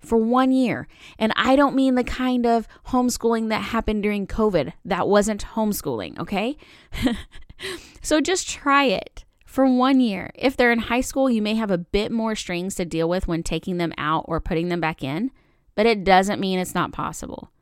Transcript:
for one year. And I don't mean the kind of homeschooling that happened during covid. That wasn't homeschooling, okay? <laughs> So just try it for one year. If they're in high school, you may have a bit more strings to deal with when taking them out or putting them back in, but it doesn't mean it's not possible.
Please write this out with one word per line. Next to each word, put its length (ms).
for 120
one 340
year. 360
And 160
I 200
don't 200
mean 200
the 80
kind 420
of 220
homeschooling 640
that 120
happened 420
during 240
covid. 460
That 220
wasn't 380
homeschooling, 760
okay? 380
<laughs> 120
So 200
just 260
try 360
it 420
for 200
one 340
year. 360
If 200
they're 160
in 60
high 240
school, 260
you 140
may 140
have 160
a 60
bit 340
more 240
strings 400
to 100
deal 240
with 180
when 140
taking 360
them 200
out 300
or 120
putting 300
them 100
back 240
in, 280
but 140
it 160
doesn't 360
mean 200
it's 160
not 160
possible. 600